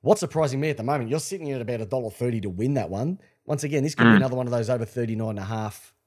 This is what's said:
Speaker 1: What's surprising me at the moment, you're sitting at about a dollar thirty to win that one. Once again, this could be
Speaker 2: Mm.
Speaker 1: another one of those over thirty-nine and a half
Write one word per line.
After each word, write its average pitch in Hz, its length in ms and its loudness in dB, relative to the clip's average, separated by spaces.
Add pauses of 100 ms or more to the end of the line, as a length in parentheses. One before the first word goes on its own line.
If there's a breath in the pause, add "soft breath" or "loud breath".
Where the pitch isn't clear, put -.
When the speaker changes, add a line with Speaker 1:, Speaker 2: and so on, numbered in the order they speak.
Speaker 1:
What's 208 180 4
surprising 135 400 0
me 151 80 0
at 147 80 -2
the 113 60 -8
moment, 127 260 -2
you're 139 100 0
sitting 160 320 -6
at 131 120 -4
about 113 180 -4
a 110 60 -4
dollar 110 240 -4
thirty 113 320 -2
to 98 80 -4
win 110 240 0
that 101 160 0
one. 131 280 -4 (280 soft breath)
Once 147 180 -2
again, 143 180 0
this 151 120 -2
could 120 100 6
be 117 60 10
Speaker 2:
Mm. 110 60 10
Speaker 1:
another 123 200 4
one 127 100 -2
of 120 60 -2
those 117 160 0
over 120 160 0
thirty-nine 113 460 -4
and 104 80 -6
a 98 60 -8
half 107 500 -8 (120)